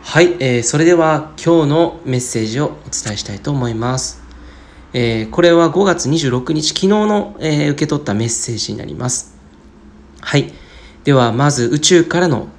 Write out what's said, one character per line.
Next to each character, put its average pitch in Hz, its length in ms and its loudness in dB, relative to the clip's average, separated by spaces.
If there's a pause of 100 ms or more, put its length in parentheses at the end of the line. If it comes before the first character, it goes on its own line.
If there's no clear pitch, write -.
は - 180 2
い、 349 180 4
え 123 200 0
ー、 117 40 -4
そ - 140 -2
れ 160 80 4
で 175 80 6
は 156 420 0
今 165 280 2
日 143 60 2
の 165 360 0
メ 127 100 -2
ッ 123 60 0
セ 113 220 -4
ー - 20 -2
ジ 117 160 -4
を 151 60 0
お - 20 -4 (200)
伝 - 260 -8
え - 20 -8
し - 60 -8
た 101 120 -10
い 101 40 -14
と 147 120 -6
思 127 160 -2
い 113 60 -4
ま 120 260 -4
す。 - 240 -10 (720)
え 117 300 0
ー、 107 60 -8
こ - 120 -2
れ 170 100 6
は 170 160 6
五 180 160 2
月 170 240 0
二 156 100 0
十 143 120 0
六 127 240 -2
日、 156 160 -2
昨 - 100 -6
日 190 80 0
の、 208 540 0
え 147 260 0
ー、 147 40 0
受 143 80 -4
け 156 60 0
取 147 160 -2
っ - 40 -12
た 101 80 -4
メ 113 140 -2
ッ - 20 -4
セ - 240 -6
ー 110 40 -8
ジ - 140 -8
に 107 60 -8
な - 80 -12
り - 100 -12
ま 123 140 -6
す。 - 260 -8 (880)
は - 160 -2
い。 - 160 -2 (500)
で 143 80 2
は、 120 220 4
ま 139 180 2
ず 123 140 0
宇 123 140 0
宙 165 260 4
か 170 160 0
ら 180 80 2
の 104 180 -2 (100)